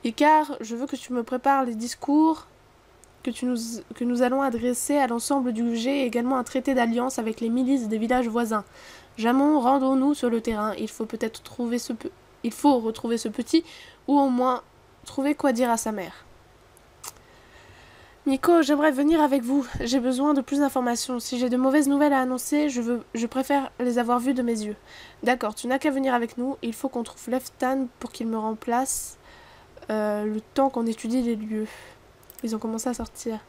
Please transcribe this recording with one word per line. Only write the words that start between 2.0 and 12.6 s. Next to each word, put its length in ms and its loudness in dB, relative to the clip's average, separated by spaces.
que, 80 -6
tu 160 -6
nous, 100 -2
que 100 -6
nous 160 0
allons 220 2
adresser 560 0
à 80 4
l'ensemble 480 -2
du 220 -2
G 260 0
et 20 0
également 320 0
un 80 -2
traité 300 -2
d'alliance 440 0
avec 220 -4
les 80 -2
milices 400 2
des 80 0
villages 320 2
voisins. 360 -2
Jamon, 440 4
rendons-nous 520 4
sur 160 0
le 140 0
terrain. 340 -2
Il 140 -6
faut 160 -8
peut-être 360 -6
trouver 360 -4
ce 160 -6
pe-, 180 -12
il 100 -4
faut 280 4